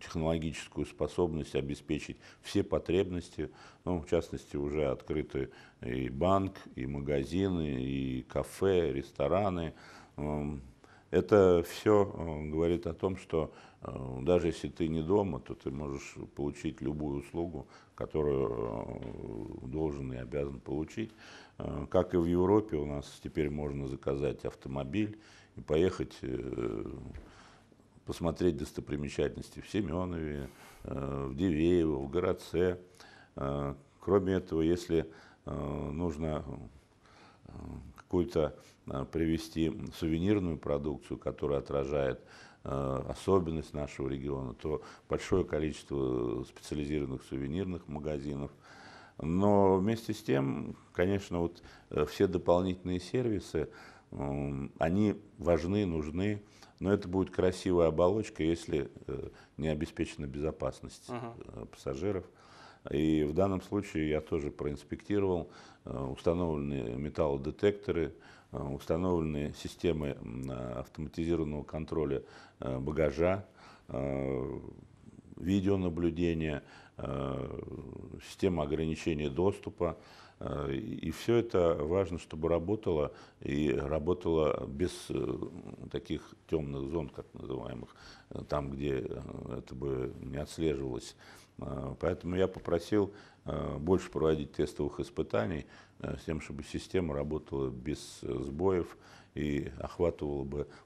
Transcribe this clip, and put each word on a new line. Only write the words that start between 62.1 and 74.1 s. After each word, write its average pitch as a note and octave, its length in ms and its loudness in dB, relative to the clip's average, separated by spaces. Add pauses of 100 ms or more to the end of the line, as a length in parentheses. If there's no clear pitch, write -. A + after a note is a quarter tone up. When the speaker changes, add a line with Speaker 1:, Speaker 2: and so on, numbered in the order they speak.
Speaker 1:
И D#2 320 6
в D2 100 0
данном F#2 280 2
случае E2 480 -2
я D2+ 120 2
тоже D2 300 -2
проинспектировал, E2 1000 -2 (360)
э, B1+ 120 -6
установлены C#2+ 1000 0
металлодетекторы, D2+ 1160 0 (380)
э, C#2+ 60 -6
установлены D2 1000 0
системы, D#2 640 -2
м, C2 300 -6
автоматизированного D2 1120 -2
контроля, D#2 580 -2 (380)
э, C2 200 -4
багажа, D#2 680 2 (420)
э, C2+ 720 -2 (800)